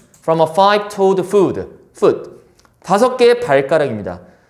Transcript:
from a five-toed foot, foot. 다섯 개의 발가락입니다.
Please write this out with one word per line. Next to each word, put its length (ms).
from 200
a 80
five-toed 720
foot, 400
foot. 340
다섯 340
개의 220
발가락입니다. 840